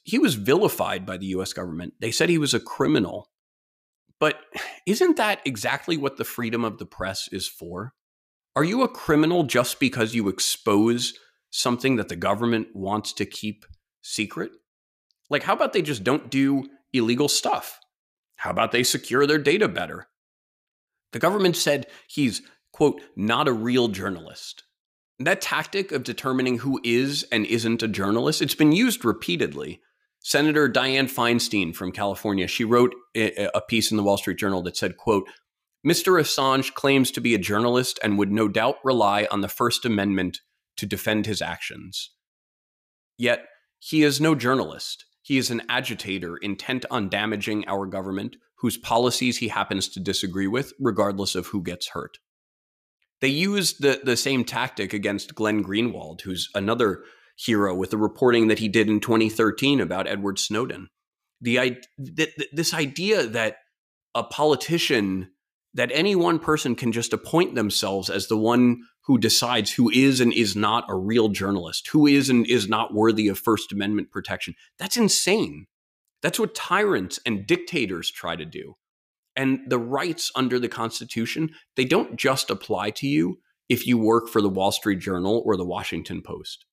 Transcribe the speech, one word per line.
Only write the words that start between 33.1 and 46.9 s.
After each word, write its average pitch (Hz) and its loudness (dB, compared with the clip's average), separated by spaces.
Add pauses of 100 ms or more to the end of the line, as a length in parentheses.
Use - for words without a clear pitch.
a, 101 0
a 110 0
piece 113 0
in 110 2
the 104 2
Wall 101 4
Street 95 -4
Journal 98 -2
that 87 -8
said, 95 -4
quote, 101 0 (560)
"Mister 165 2
Assange 135 2
claims 139 4
to - -6
be 120 2
a - 2
journalist 117 0
and 104 2
would 101 2
no 107 2
doubt 110 0
rely 107 2
on 101 0
the 95 -2
First - -2
Amendment 98 0 (360)
to - -6
defend 107 -2
his 101 -4
actions. - -10 (1040)
Yet, 120 0 (320)
he 156 2
is 143 4
no 160 4
journalist. 120 -2 (180)
He 135 0
is 123 0
an 117 -2
agitator 98 -4
intent 113 -6